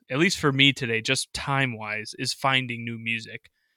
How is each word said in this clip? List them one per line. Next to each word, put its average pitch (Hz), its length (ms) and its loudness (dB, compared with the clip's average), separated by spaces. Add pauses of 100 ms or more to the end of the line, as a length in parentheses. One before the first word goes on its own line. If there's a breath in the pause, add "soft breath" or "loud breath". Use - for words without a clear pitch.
(100)
at 127 80 0
least 175 200 2
for 147 140 4
me 135 200 6
today, 113 280 -2
just - 340 -2
time-wise, 110 840 -4
is 123 140 -4
finding 127 520 0
new 117 140 -6
music. 113 520 -8 (260)